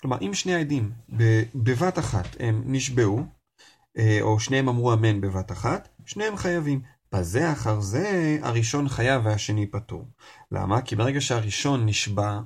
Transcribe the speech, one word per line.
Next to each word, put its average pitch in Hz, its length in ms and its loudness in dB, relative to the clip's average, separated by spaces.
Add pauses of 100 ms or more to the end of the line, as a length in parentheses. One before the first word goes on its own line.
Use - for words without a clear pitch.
כלומר, 131 200 -2
אם 196 120 -4
שני 185 220 -2
העדים 143 360 0 (260)
ב-, 110 260 4 (120)
בבת 131 440 0
אחת 92 280 -2 (120)
הם 113 260 0
נשבעו, 127 600 0 (720)
אה, 110 240 4
או 107 180 2
שניהם 131 300 0
אמרו 120 240 2
אמן 110 280 4
בבת 95 300 -4
אחת, 131 360 -4 (180)
שניהם 208 320 -4
חייבים. 151 440 0 (300)
בזה 101 400 0
אחר 110 280 0
זה, 156 640 0
הראשון 127 480 0
חייב 123 360 2
והשני 104 420 0
פטור. 101 400 -10 (440)
למה? 98 300 0
כי 117 140 -6
ברגע 131 260 0
שהראשון 120 640 0
נשבע, 104 600 0